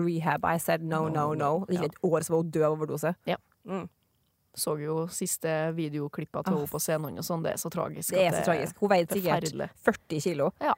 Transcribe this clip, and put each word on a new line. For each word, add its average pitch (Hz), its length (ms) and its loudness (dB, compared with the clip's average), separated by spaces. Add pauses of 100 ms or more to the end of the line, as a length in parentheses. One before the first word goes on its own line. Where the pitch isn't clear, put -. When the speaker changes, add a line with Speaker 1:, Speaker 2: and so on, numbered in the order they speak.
Speaker 1:
rehab, 165 420 0
I 165 120 2
said 165 260 0
no, 160 240 0
no, 151 260 0
Speaker 2:
No, - 0 -
Speaker 1:
no.» 156 260 2
Speaker 2:
no. 190 60 -4
Speaker 1:
Det 180 120 0
gikk 175 40 -2
Speaker 2:
Ja. 156 40 2
Speaker 1:
et - 180 -6
år, 165 180 4
så 160 80 -6
var 165 140 4
hun 165 80 -4
død 156 120 2
av 156 160 4
overdose. 151 360 -2 (100)
Speaker 2:
Ja. 170 120 0 (300)
Speaker 1:
Mm. 185 220 -8 (640)
Speaker 2:
Så 156 300 -2
jo 160 240 -2
siste 160 640 -2
videoklippet 151 720 -4
til 190 80 2
Speaker 1:
Åh. - 60 2
Speaker 2:
henne 147 100 -4
på - 100 -4
scenen 156 380 -2
og 170 60 -8
sånn, 165 180 -2
det - 120 -2
er - 40 -4
så 170 140 -6
tragisk 156 400 -4
Speaker 1:
Det 180 80 4
er 185 80 6
Speaker 2:
at 160 60 4
Speaker 1:
så 175 40 2
Speaker 2:
det 156 80 0
Speaker 1:
tragisk. 165 360 0
Hun 202 80 2
veide 175 180 6
sikkert 180 340 2
Speaker 2:
forferdelig. 147 280 -4 (120)
Speaker 1:
førti 160 400 2
kilo. 160 300 2 (100)
Speaker 2:
Ja, 190 160 2